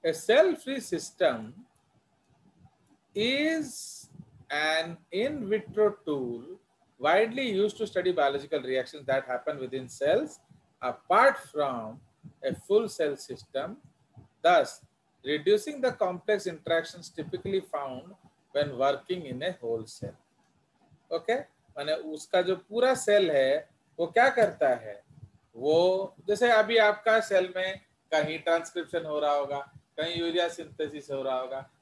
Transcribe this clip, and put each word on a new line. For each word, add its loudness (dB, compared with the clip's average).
A 2
cell-free 2
system -4
is 0
an -2
in -4
vitro 0
tool -4
widely 2
used 0
to -6
study -4
biological 0
reactions -4
that -8
happen -2
within -8
cells 0
apart 4
from -4
a 0
full 2
cell -2
system, -10
thus 6
reducing 0
the 0
complex -2
interactions -4
typically -8
found -6
when -2
working -2
in -
a -8
whole -4
cell। -14
ओके, -2
माने -8
उसका -2
जो 0
पूरा 0
सेल 4
है 2
वो 0
क्या 6
करता 2
है? -4
वो 2
जैसे 4
अभी 6
आपका 6
सेल 2
में -4
कहीं 0
ट्रांसक्रिप्शन -2
हो -2
रहा 2
होगा, -2
कहीं -4
यूरिया 0
सिंथेसिस -8
हो -4
रहा -2
होगा -8